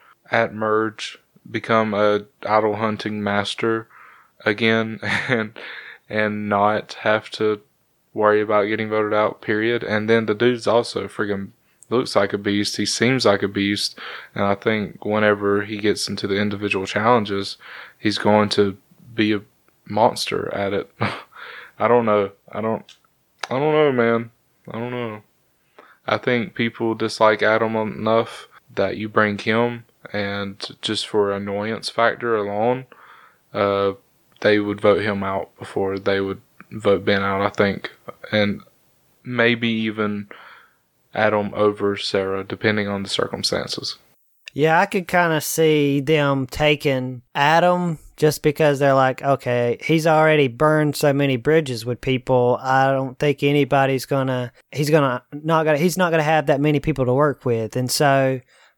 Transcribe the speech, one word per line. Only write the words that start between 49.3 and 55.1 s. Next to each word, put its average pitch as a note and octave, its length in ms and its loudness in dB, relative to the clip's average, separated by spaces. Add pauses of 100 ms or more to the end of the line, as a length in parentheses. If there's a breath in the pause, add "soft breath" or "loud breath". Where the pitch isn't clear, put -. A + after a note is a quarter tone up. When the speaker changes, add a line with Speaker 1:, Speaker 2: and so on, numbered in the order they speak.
Speaker 2:
he's D#3+ 240 0
already D#3 400 4
burned D3+ 480 2
so C#3+ 180 2
many C#3 240 2
bridges C3 500 0
with B2 160 -6
people. B2 600 2
I C3+ 300 2
don't C3+ 260 -4
think D3 240 0
anybody's C#3 640 2
gonna, C3 480 -2 (180 soft breath)
he's C#3+ 200 -2
gonna, C#3 320 2 (100)